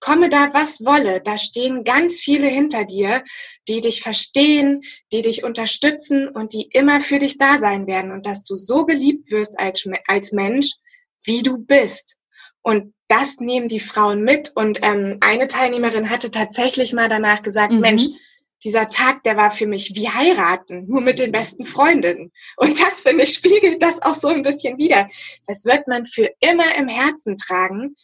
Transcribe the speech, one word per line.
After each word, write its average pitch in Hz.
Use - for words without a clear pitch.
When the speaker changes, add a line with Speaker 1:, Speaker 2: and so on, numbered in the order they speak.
Speaker 1:
Komme 330
da, 285
was 302
wolle, 233
da 208
stehen 247
ganz 277
viele 285
hinter 269
dir, 196
die 226
dich 226
verstehen, 277
die 220
dich 226
unterstützen 269
und 220
die 214
immer 285
für 285
dich 277
da 269
sein 196
werden 190
und 196
dass 202
du 202
so 254
geliebt 285
wirst 214
als, 190
als 196
Mensch, 220
wie 233
du 254
bist. -
Und 208
das 240
nehmen 240
die 220
Frauen 208
mit. 294
Und, 214
ähm, 202
eine 233
Teilnehmerin 240
hatte 240
tatsächlich 240
mal 233
danach 214
gesagt, 208
Speaker 2:
Mhm. 226
Speaker 1:
"Mensch, 226
dieser 220
Tag, 262
der 220
war 208
für 214
mich 196
wie 208
heiraten, 190
nur 254
mit 247
den 240
besten 220
Freundinnen." 196
Und 302
das, 381
finde 311
ich, -
spiegelt 370
das 339
auch 311
so 285
ein 302
bisschen 269
wider. 269
Das 202
wird 285
man 240
für 226
immer 330
im 269
Herzen 247
tragen 196